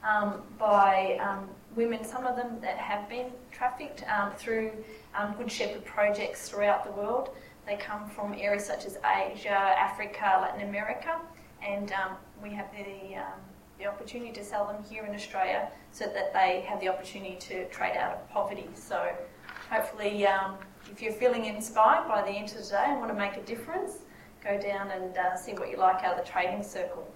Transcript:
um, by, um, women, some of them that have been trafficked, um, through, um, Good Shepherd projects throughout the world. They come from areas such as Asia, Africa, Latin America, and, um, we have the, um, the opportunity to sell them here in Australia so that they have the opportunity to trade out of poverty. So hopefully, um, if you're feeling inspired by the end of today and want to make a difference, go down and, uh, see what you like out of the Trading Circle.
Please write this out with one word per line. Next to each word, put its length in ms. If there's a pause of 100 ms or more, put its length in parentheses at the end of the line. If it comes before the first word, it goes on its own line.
um, 380 (160)
by, 640
um, 280 (260)
women, 300
some 200
of 100
them 260
that 160
have 320
been 180 (240)
trafficked, 580
um, 280
through, 340 (420)
um, 240
Good 140
Shepherd 340
projects 640
throughout 360
the 60
world. 380 (380)
They 80
come 340
from 240
areas 320
such 200
as 200
Asia, 460
Africa, 880
Latin 260
America, 520 (420)
and, 300
um, 240 (260)
we 100
have 200
the, 460
um, 220 (380)
the 80
opportunity 460
to 120
sell 220
them 240
here 160
in 80
Australia 540 (240)
so 140
that 280
they 280
have 180
the 100
opportunity 520
to 240
trade 320
out 160
of 160
poverty. 440
So 380 (580)
hopefully, 560
um, 320 (320)
if 120
you're 100
feeling 320
inspired 640
by 140
the 80
end 220
of 120
today 240
and 120
want 120
to 60
make 180
a 60
difference, 560 (440)
go 160
down 340
and, 260
uh, 180
see 160
what 180
you 60
like 300
out 120
of 80
the 60
Trading 320
Circle. 420 (100)